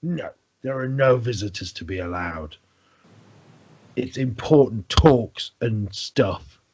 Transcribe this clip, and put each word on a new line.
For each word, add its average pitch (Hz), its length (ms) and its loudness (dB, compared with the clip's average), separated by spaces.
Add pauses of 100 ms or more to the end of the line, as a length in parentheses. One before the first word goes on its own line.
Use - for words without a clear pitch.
No, 160 280 -6 (320)
there 131 160 -6
are 131 100 -4
no 131 280 4
visitors 104 580 -4
to - 100 -12
be 92 140 -8
allowed. 87 580 -8 (1400)
It's 87 200 -6
important 127 720 2
talks - 640 4 (100)
and 104 340 -4
stuff. - 680 -4 (140)